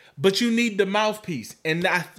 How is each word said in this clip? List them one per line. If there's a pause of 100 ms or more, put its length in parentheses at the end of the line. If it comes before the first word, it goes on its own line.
(180)
But
you
need
the
mouthpiece,
and
I (140)